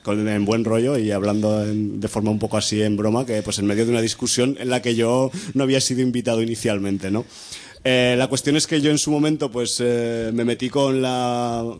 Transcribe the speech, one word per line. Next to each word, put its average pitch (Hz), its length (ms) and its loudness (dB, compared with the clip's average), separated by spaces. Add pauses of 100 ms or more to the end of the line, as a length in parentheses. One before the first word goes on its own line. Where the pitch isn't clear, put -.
con, 107 260 0
en 104 160 0
buen 113 220 2
rollo 120 320 2
y 107 120 0
hablando 104 540 2
en, 104 340 -2
de 107 100 -4
forma 107 220 0
un 107 80 2
poco 107 200 -2
así 107 240 0
en 107 160 2
broma, 110 260 0
que, 110 180 -2
pues, 101 180 -4
en 101 60 2
medio 104 200 2
de 120 60 2
una 113 100 2
discusión 123 580 0
en 123 80 -6
la 123 140 0
que 120 120 0
yo 123 360 2 (240)
no 139 80 2
había 131 180 2
sido 127 220 0
invitado 120 400 0
inicialmente, 101 680 -2
¿no? 113 140 0 (580)
Eh, 123 360 4
la 131 80 2
cuestión 143 300 0
es 151 100 0
que 156 160 0
yo 151 80 4
en 147 80 2
su 147 120 -2
momento, 151 400 0
pues, 120 300 -4
eh, 117 540 0
me 117 100 0
metí 120 240 -2
con 135 320 2
la, 120 640 -2 (160)